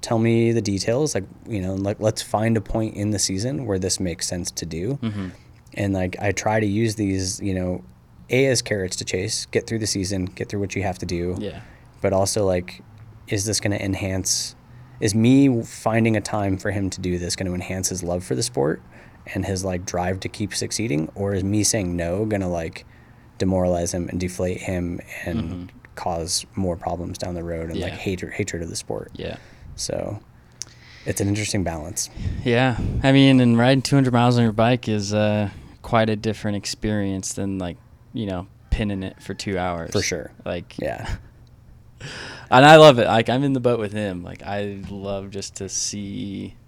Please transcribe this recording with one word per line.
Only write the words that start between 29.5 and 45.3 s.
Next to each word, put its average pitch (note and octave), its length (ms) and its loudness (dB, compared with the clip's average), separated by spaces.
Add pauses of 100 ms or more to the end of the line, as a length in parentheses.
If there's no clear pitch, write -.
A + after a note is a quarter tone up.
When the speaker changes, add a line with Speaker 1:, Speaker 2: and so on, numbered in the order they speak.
Speaker 1:
So G1+ 440 -6 (880)
it's - 120 -2
an G2 100 0
interesting G#2 340 -2
balance. D#2+ 480 -6 (340)
Speaker 2:
Yeah. B2 320 2 (240)
I C3+ 100 4
mean, C3+ 280 8
and A#2+ 180 6
riding B2+ 240 6
two C#3 140 0
hundred C3 180 4
miles A#2+ 240 6
on A#2+ 60 6
your A2+ 100 4
bike A#2 340 2
is, G#2 280 -2
uh, G#2+ 340 2 (320)
quite A2+ 280 2
a A2 60 0
different G#2+ 400 -4
experience G2 800 -4
than, G2 260 -4
like, F2 160 -6 (380)
you A#2 120 -4
know, F#2+ 220 -6 (220)
pinning G2+ 340 0
it - 180 -10
for - 120 -10
two G2 260 -4
hours. F2 320 -4
Speaker 1:
For G#2 100 0
sure. - 300 -4 (140)
Speaker 2:
Like, F2+ 320 -8
Speaker 1:
Yeah. - 380 -6 (840)
Speaker 2:
<laughs> - 500 -14
and C3 160 8
I D#3 120 12
love D3+ 220 12
it. G#2+ 80 6
Like, A2+ 220 4
I'm B2+ 140 2
in C#3 80 2
the C3+ 80 0
boat A#2+ 200 2
with G#2 120 -4
him. G2+ 320 -4
Like, F2+ 200 -12
I G2+ 340 -6 (120)
love G2 400 -6
just G2 280 -10